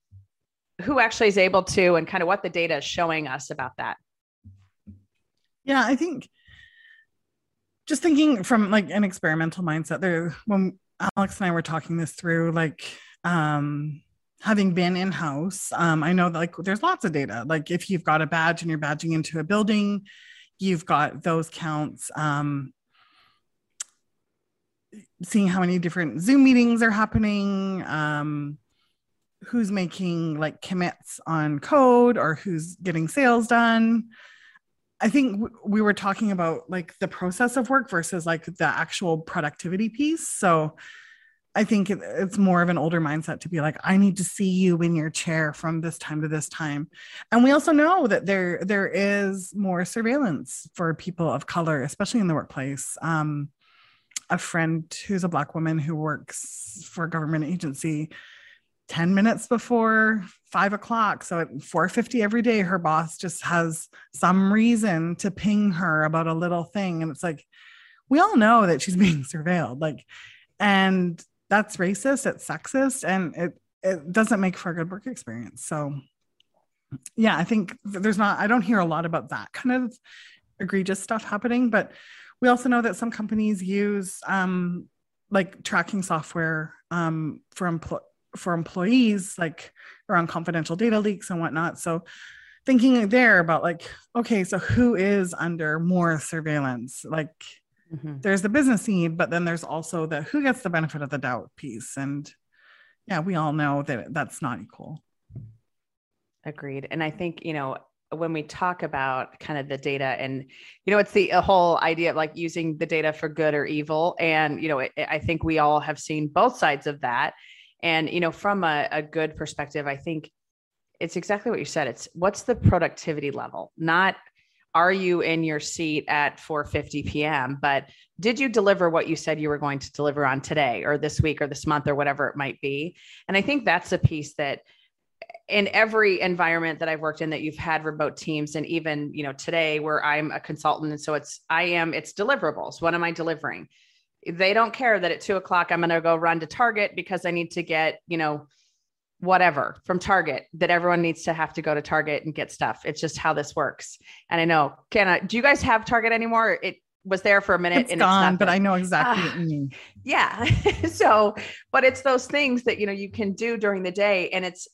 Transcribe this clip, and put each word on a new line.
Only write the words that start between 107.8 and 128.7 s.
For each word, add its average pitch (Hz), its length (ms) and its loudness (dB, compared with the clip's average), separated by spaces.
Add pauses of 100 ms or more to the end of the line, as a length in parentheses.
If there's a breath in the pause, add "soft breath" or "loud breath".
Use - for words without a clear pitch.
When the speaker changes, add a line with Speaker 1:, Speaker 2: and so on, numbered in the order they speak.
Speaker 1:
when 165 220 -4
we 156 120 -4
talk 180 400 -4
about 135 560 -4
kind 151 180 -6
of 139 100 -6
the 139 80 -6
data 139 280 -4
and, 131 400 -4 (420 loud breath)
you 190 60 2
know, 208 60 6
it's 202 120 2
the, - 200 4
a 175 100 4
whole 175 380 4
idea 165 320 0
of, 147 60 -2
like, 156 200 -2
using 165 420 -4
the 165 80 -4
data 156 260 0
for 160 160 -6
good 151 260 0
or 143 120 0
evil. 156 540 0
And, 156 420 2
you 160 60 -2
know, 147 100 0
it, 131 180 -4
I 151 220 -2
think 160 240 -4
we 160 160 0
all 147 220 4
have 151 180 -6
seen 151 300 -4
both 233 300 2
sides 147 280 0
of 147 140 -6
that. 127 340 -2 (480 loud breath)
And, 160 260 0
you 175 120 -2
know, 165 100 0
from 202 320 -2
a, 151 300 0
a 151 100 -2
good 156 320 -4
perspective, 147 540 -8
I 139 80 -4
think 151 340 -8 (680)
it's 170 160 -8
exactly 202 340 -4
what 185 80 -2
you 135 60 -6
said. 143 240 -4
It's - 260 -12
what's 185 280 -2
the 247 120 -2
productivity 151 800 0
level, 123 440 -10
not 170 380 2 (580)
are 175 200 6
you 180 280 2
in 160 220 0
your 156 160 -2
seat 156 480 -4
at 147 320 0
four 147 260 -6
fifty 143 380 -6
P 147 220 -4
M, 139 360 -2
but 139 260 0 (340 soft breath)
did 220 180 0
you 269 100 0
deliver 196 400 4